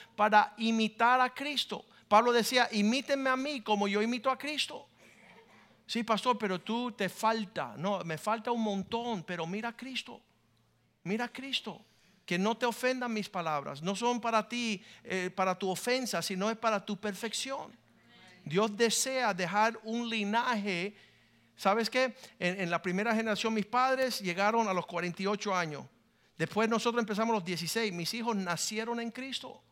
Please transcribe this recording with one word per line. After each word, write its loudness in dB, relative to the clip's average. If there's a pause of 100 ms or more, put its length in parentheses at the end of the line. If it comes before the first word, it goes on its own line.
(160)
para 6
imitar 4
a 2
Cristo. -4 (240)
Pablo 8
decía: 4
"Imítenme 2
a 4
mí -4
como 2
yo 2
imito 0
a 2
Cristo". -6 (1000)
"Sí, -2
pastor, 2
pero -2
tú -2
te -2
falta". -2
No, -2
me -6
falta -2
un 0
montón, -2
pero -6
mira -6
a -10
Cristo. -10 (840)
Mira -2
a -12
Cristo. -6 (460)
Que 0
no 2
te 0
ofendan 0
mis -2
palabras. -4
No -2
son 0
para 2
ti, -4 (220)
eh, -2
para 2
tu -2
ofensa, -2
sino -2
es -2
para 0
tu -4
perfección. -6 (720)
Dios 0
desea 2
dejar 2
un -4
linaje. 0 (600)
¿Sabes 2
qué? 0 (240)
En, -2
en -2
la 0
primera 0
generación, 0
mis 0
padres 0
llegaron 2
a 0
los 0
cuarenta -4
y -2
ocho -2
años. -2 (520)
Después 2
nosotros 2
empezamos 0
a 2
los -2
dieciséis. -2
Mis -4
hijos -2
nacieron -2
en -6
Cristo. -10